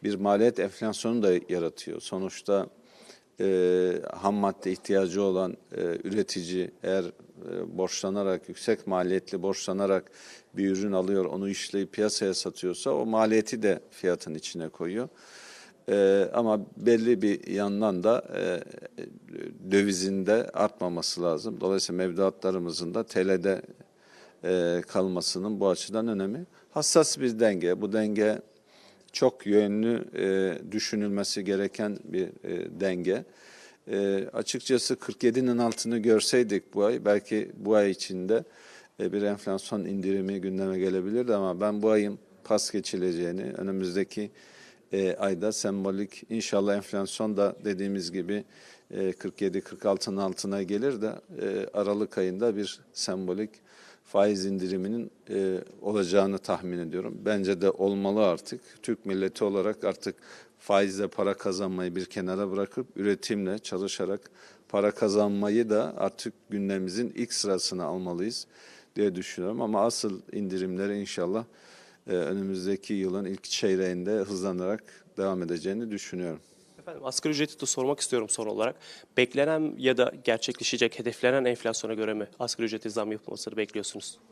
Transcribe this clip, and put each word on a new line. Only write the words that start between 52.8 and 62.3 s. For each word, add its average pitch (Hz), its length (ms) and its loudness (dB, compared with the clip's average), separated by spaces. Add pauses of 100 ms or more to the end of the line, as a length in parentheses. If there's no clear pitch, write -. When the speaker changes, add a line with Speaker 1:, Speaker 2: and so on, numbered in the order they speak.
Speaker 1:
sembolik 95 580 -4 (540)
faiz 101 420 4
indiriminin, 98 640 -2 (200)
e, 95 300 0 (220)
olacağını 98 560 2
tahmin 90 400 -4
ediyorum. 90 460 -6
Bence 98 360 0
de 98 100 6
olmalı 98 540 2
artık. 90 360 0 (220)
Türk - 240 -4
milleti 95 380 0
olarak 101 400 0
artık 95 300 -4 (440)
faizle 98 500 2
para 98 260 0
kazanmayı 92 640 -2
bir 92 80 -4
kenara 95 460 -4